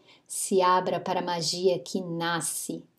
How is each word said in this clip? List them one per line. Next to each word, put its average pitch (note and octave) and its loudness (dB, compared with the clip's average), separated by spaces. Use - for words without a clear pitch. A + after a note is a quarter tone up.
se - 0
abra F3+ 4
para F3+ -2
a F3 -4
magia F3 0
que - -6
nasce E3 -4